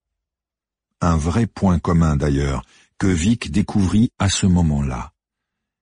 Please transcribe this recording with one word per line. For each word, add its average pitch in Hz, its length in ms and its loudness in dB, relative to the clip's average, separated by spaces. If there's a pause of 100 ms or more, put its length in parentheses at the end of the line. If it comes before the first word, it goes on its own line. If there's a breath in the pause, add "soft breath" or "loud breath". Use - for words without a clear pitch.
(1000)
Un 85 160 2
vrai 87 280 0
point 92 320 0
commun 85 380 2
d'ailleurs, 69 500 -2 (320 soft breath)
que 98 100 -2
Vic 95 440 0
découvrit 104 680 0
à 95 120 0
ce - 180 0
moment-là. 73 680 0 (680)